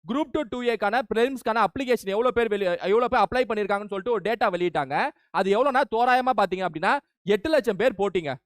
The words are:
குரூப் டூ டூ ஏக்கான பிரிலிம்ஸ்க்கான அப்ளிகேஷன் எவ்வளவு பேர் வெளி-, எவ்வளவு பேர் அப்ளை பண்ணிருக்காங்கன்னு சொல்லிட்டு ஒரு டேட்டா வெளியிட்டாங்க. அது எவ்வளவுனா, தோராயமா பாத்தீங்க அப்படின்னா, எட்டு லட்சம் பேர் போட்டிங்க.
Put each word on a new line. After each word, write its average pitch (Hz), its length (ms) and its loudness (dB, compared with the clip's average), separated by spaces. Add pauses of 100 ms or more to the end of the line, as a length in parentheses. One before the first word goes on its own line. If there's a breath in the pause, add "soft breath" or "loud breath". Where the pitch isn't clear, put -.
குரூப் 277 240 -4
டூ 311 180 -2
டூ 247 120 -8
ஏக்கான 233 400 0 (140)
பிரிலிம்ஸ்க்கான 233 480 0
அப்ளிகேஷன் 247 420 -2
எவ்வளவு 214 280 0
பேர் 233 140 2
வெளி-, 196 360 -2
எவ்வளவு 226 260 2
பேர் 247 120 2
அப்ளை 233 260 0
பண்ணிருக்காங்கன்னு 208 420 -2
சொல்லிட்டு 196 220 -4
ஒரு 214 120 0
டேட்டா 226 200 0
வெளியிட்டாங்க. 175 680 -2 (200)
அது 196 420 2
எவ்வளவுனா, 247 100 2 (140)
தோராயமா 254 420 2
பாத்தீங்க 185 280 0
அப்படின்னா, 175 320 0 (260)
எட்டு 214 260 0
லட்சம் 233 260 2
பேர் 220 220 2
போட்டிங்க. 175 360 -2 (120)